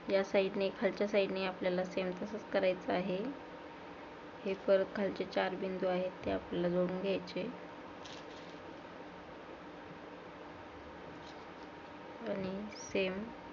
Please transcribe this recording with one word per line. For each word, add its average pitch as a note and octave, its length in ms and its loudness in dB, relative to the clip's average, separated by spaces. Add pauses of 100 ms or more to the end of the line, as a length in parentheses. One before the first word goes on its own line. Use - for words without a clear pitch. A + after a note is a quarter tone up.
या F#3+ 140 6
साईडने, F#3+ 460 4
खालच्या G3+ 380 2
साईडने F#3+ 380 4
आपल्याला F#3 380 2
सेम F#3 280 0 (100)
तसंच G#3+ 280 -4
करायचं F#3+ 440 4
आहे. F3+ 240 2 (1300)
हे F#3+ 80 2
परत F#3+ 320 8 (100)
खालचे F#3+ 300 2
चार F#3 300 2
बिंदू F#3 320 0
आहेत, F3+ 240 4 (140)
ते G3 60 2
आपल्याला F3+ 380 2
जोडून F3+ 320 4
घ्यायचे. F#3+ 460 0 (4000)
आणि G3+ 560 -2
सेम F#3+ 460 0 (300)